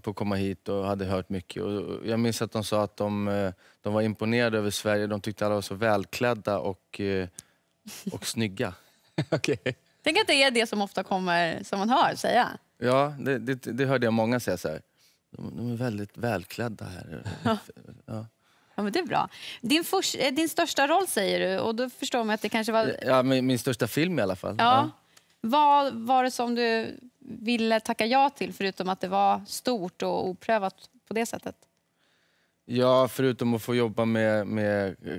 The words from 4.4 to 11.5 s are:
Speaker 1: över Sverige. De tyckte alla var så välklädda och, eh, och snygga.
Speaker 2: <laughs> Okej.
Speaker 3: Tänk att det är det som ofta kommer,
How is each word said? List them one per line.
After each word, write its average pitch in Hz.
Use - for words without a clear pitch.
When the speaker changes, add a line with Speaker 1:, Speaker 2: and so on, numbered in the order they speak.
Speaker 1:
över 104
Sverige. 104
De 104
tyckte 104
alla 104
var 101
så 98
välklädda 104
och, 92
eh, 98
och -
snygga. 107
Speaker 2:
<laughs> -
Okej. 139
Speaker 3:
Tänk 320
att 440
det 285
är 269
det 233
som 208
ofta 196
kommer, 175